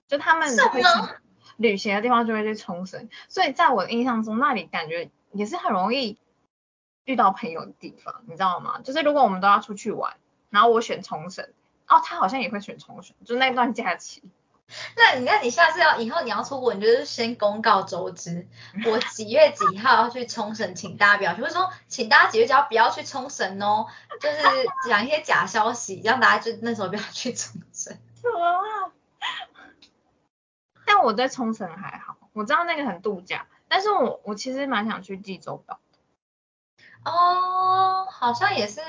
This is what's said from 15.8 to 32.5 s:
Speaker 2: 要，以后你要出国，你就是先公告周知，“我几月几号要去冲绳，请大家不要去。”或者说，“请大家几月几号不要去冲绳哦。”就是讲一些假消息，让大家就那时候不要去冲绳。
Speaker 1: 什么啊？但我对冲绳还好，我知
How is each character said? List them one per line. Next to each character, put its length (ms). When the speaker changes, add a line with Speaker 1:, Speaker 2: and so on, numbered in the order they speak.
Speaker 2:
要， 180
以 100
后 140
你 80
要 120
出 160
国， 140
你 80
就 60
是 180
先 320
公 240
告 220
周 280
知 380
，“我 80
几 320
月 220
几 240
号 200
要 120
去 180
冲 280
绳， 200
请 220
大 160
家 60
不 60
要 100
去。” 100
或 40
者 40
说 180
，“请 200
大 160
家 60
几 80
月 80
几 80
号 80
不 120
要 140
去 140
冲 260
绳 340
哦。” 240
就 120
是 80
讲 160
一 60
些 100
假 240
消 300
息， 280
让 160
大 200
家 0
就 240
那 120
时 60
候 80
不 80
要 60
去 220
冲 260
绳。 200
Speaker 1:
什 80
么 120
啊？ 480
但 160
我 100
对 160
冲 240
绳 240
还 220
好， 180
我 100
知 100